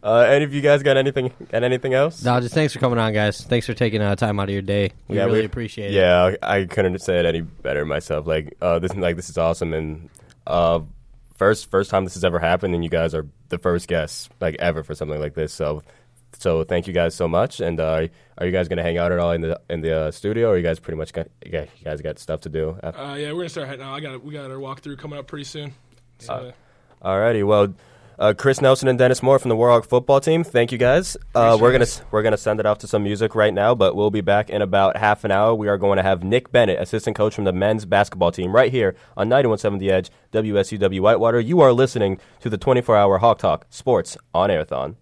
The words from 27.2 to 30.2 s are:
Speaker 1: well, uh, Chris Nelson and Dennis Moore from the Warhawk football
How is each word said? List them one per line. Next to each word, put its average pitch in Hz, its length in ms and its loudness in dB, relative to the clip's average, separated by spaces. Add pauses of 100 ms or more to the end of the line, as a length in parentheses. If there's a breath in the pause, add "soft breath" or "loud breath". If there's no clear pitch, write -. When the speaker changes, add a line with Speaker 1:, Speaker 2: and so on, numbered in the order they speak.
Speaker 1:
well, 101 300 2 (440 soft breath)
uh, 107 140 4
Chris 135 300 2
Nelson 135 260 4
and 123 100 2
Dennis 127 240 4
Moore 135 160 6
from 123 120 -2
the 113 60 2
Warhawk 120 280 6
football 135 380 2